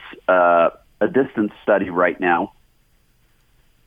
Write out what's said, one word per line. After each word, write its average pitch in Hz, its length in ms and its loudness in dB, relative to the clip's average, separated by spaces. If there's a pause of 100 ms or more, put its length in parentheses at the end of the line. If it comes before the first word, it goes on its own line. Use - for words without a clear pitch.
(280)
uh, 87 440 2 (280)
a 110 80 0
distance 113 440 -2 (100)
study 98 300 0
right 90 280 -2
now 87 340 -2 (1300)